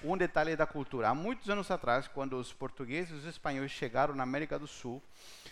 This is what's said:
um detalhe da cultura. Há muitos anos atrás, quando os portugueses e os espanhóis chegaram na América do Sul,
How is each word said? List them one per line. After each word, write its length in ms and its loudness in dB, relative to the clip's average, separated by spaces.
um 120 2
detalhe 380 4
da 120 6
cultura. 420 0
Há 60 6
muitos 340 -2
anos 220 0
atrás, 360 4
quando 300 -4
os 160 -4
portugueses 580 -4
e 40 -10
os 100 -10
espanhóis 460 -4
chegaram 440 2
na 80 0
América 360 -2
do 80 -8
Sul, 360 -8